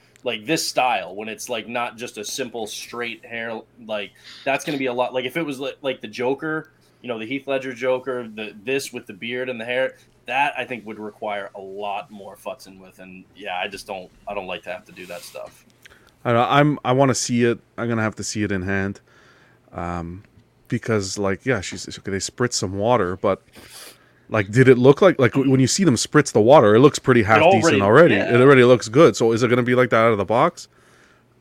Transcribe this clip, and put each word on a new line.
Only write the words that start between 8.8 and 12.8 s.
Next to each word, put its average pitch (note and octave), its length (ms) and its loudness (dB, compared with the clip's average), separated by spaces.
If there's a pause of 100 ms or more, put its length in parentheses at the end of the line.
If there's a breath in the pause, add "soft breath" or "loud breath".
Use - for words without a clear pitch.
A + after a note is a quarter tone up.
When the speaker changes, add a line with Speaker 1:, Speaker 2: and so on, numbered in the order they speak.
Speaker 1:
with A#2 140 -14
the G#2 80 -18
beard A#2+ 340 -10
and B2 120 -10
the A2 40 -12
hair, B2+ 300 -4 (320 soft breath)
that C#3 320 -2
I B2 60 -8
think A#2 200 -12
would G#2+ 140 -14
require G#2 560 -10
a G2 60 -18
lot G2 500 -10
more G2 240 -18
futzing F#2+ 460 -16